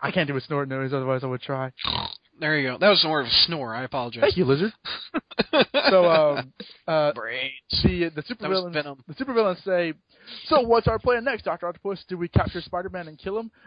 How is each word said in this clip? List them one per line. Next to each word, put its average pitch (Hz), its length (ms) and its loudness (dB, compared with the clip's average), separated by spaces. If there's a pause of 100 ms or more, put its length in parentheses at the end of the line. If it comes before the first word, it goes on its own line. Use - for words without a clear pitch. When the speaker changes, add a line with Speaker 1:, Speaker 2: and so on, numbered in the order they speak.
Speaker 1:
I 143 80 -2
can't 160 160 2
do 139 100 -2
a 131 40 -4
snort 143 280 -4
noise, 135 240 -4
otherwise 131 300 -2
I 135 40 -4
would 127 140 -6
try. 131 300 -6 (680)
Speaker 2:
There 156 200 0
you 131 100 0
go. 123 80 -6
That 175 120 6
was 190 140 6
more 156 180 0
of 127 60 -4
a 110 40 -4 (140)
snore. 139 280 -4
I 123 100 -6
apologize. 120 380 -6
Speaker 1:
Thank 208 160 2
you, 175 80 2
Lizard. 147 320 2
Speaker 2:
<laughs> - 60 -20 (1080)
Speaker 1:
So, 185 200 8
um, 147 440 2 (340)
uh, 151 260 2
Speaker 2:
Brains. 120 380 -6 (320)
Speaker 1:
the, 175 320 2
the 151 80 -6 (160)
Speaker 2:
That 151 100 -4
was 190 140 0
Speaker 1:
supervillains, 175 100 -8
Speaker 2:
venom. 143 340 -6
Speaker 1:
the 156 80 -14
supervillains 226 480 0
say, 175 300 0 (520)
"So 302 160 6
what's 233 260 4
our 226 120 2
plan 247 260 2
next, 247 180 -4
Doctor 175 240 -4
Octopus? 180 400 -8
Do 185 100 -6
we 170 120 -4
capture 175 320 0
Spider-Man 180 480 -8
and 156 80 -18
kill 196 200 -6
him?" 226 140 -8 (160)